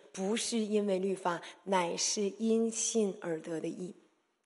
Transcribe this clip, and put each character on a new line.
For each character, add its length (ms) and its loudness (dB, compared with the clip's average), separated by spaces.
不 240 0
是 220 -2
因 300 2
为 100 2
律 160 0
法， 260 -2
乃 300 2
是 280 0
因 480 2
信 500 2
而 200 -2
得 200 -6
的 60 -4
义。 280 -8